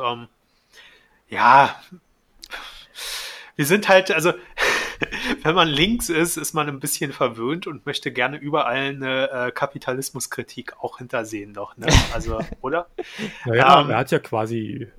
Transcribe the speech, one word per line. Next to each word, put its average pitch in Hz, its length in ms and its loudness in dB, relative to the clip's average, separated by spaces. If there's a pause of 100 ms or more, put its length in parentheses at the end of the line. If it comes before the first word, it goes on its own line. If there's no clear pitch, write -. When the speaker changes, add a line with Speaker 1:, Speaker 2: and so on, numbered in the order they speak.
Speaker 1:
ähm, 120 220 -4 (1000)
ja, 120 520 6 (1700)
wir 151 100 -2
sind 190 240 2
halt, 190 220 6
also, 165 220 2 (560)
<laughs> - 560 -6
wenn 156 100 4
man 175 140 4
links 180 400 0
ist, 170 280 0
ist 151 180 -8
man 151 120 0
ein 139 140 -8
bisschen 147 320 -4
verwöhnt 127 560 -2
und 143 180 -12
möchte 143 240 -6
gerne 127 260 -2
überall 139 520 -2
eine, 135 420 -2
äh, 123 220 -4
Kapitalismuskritik - 1300 -8
auch - 180 -10
hintersehen 110 540 -8
noch, 101 240 -12
ne? 117 100 -8 (260)
Also, - 280 -6 (100)
Speaker 2:
<laughs> - 120 -14
Speaker 1:
oder? 160 260 -4 (560)
Speaker 3:
Naja, 131 360 8
Speaker 1:
Ähm, 143 100 0
Speaker 3:
er 110 80 2
hat 131 120 0
ja 160 80 2
quasi, 113 680 -4 (100)